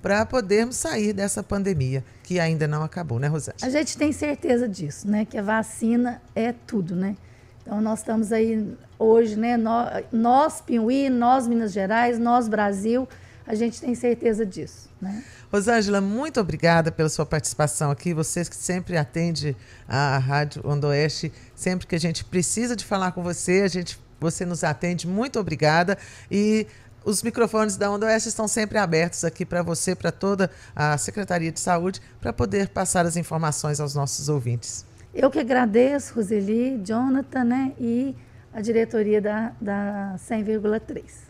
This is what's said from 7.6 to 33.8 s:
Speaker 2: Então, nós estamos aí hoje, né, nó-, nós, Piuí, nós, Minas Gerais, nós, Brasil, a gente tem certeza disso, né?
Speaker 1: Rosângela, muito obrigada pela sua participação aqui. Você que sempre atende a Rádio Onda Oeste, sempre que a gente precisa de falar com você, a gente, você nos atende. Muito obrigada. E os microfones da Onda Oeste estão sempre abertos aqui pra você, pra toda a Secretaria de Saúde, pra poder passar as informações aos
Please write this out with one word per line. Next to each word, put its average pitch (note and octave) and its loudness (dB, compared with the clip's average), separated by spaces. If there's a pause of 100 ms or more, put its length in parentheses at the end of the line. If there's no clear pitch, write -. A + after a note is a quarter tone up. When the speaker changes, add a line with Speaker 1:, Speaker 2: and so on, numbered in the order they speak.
Speaker 2:
Então, G#3 -6
nós A3 0
estamos A3 -2
aí A3 2 (220)
hoje, A3 6
né, A#3 2
nó-, A3+ 2 (220)
nós, B3+ 4
Piuí, B3+ 2
nós, B3 4
Minas A3+ 0
Gerais, A3+ 2
nós, A#3 4
Brasil, G#3+ 0 (380)
a A3 -4
gente A3+ -2
tem B3 -2
certeza A#3 0
disso, - -12 (120)
né? G3 -8 (300)
Speaker 1:
Rosângela, G3+ 4
muito A#3 0
obrigada E3 4
pela D#3 0
sua D#3 -2
participação D3+ 0
aqui. F3 -2
Você D#3+ -2
que - -10
sempre F3+ -4
atende D3+ -2 (320)
a C#3 2
Rádio C#3+ 0
Onda C#3+ 0
Oeste, D3 0 (220)
sempre F#3 -2
que - -4
a E3 0
gente E3 -2
precisa A3 0
de G#3 -8
falar F#3+ 0
com F3+ -8
você, F3+ 0
a G3 4
gente, F3+ -4 (220)
você E3 -2
nos F3 -4
atende. E3+ -2
Muito A3 -2
obrigada. E3+ 2 (320)
E G#3+ 2 (380)
os G#3 0
microfones A3 0
da G3+ 0
Onda G#3 -2
Oeste A3 2
estão G#3+ -2
sempre G#3+ -2
abertos E3+ 0
aqui E3 -4
pra F3 -2
você, E3 -2
pra E3 -2
toda F#3+ 0 (240)
a D3+ 2
Secretaria F3 -2
de - -8
Saúde, F3+ 0 (180)
pra A#3 -4
poder G3 0
passar F#3 0
as E3 -2
informações D#3 -2
aos D3 -4